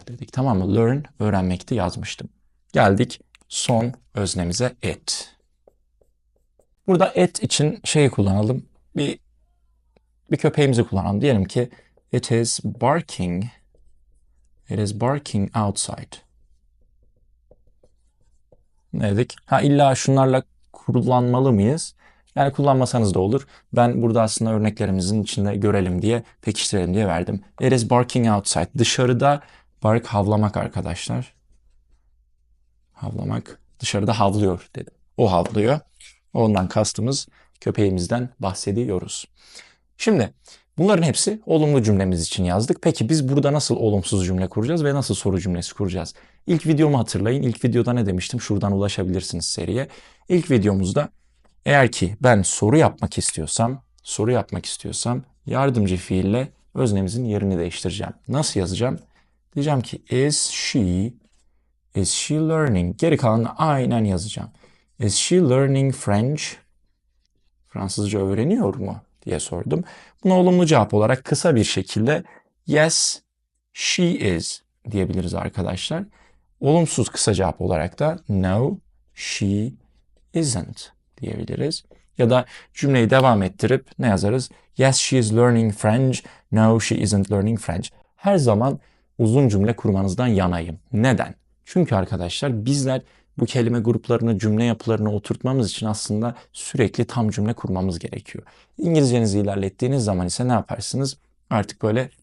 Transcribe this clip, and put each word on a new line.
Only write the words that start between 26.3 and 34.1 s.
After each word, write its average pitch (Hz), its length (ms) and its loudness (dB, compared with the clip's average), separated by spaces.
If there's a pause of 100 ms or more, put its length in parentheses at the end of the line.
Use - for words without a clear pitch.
pekiştirelim 92 520 -2
diye 107 120 0
verdim. 92 380 -4 (160)
It 127 120 2
is 113 180 0
barking 120 380 2
outside. 98 400 0 (100)
Dışarıda 127 640 2 (400)
bark 110 240 2
havlamak 104 500 0
arkadaşlar. - 800 -6 (1600)
Havlamak. 104 680 -8 (200)
Dışarıda 107 400 -2